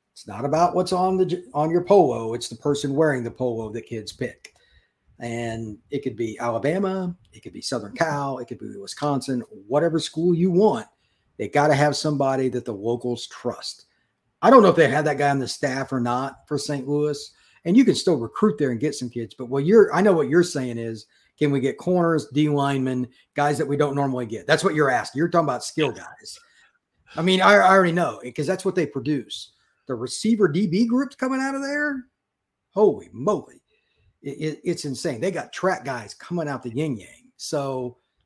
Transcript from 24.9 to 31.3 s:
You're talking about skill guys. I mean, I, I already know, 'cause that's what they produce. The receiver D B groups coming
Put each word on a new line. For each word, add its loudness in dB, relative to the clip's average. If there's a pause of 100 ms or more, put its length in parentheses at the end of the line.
You're 0
talking 2
about -4
skill -2
guys. -16 (760)
I -4
mean, 4
I, 8
I 8
already 6
know, -2 (160)
'cause -4
that's -2
what 0
they 0
produce. -6 (340)
The -8
receiver 0
D 0
B 2
groups -2
coming -2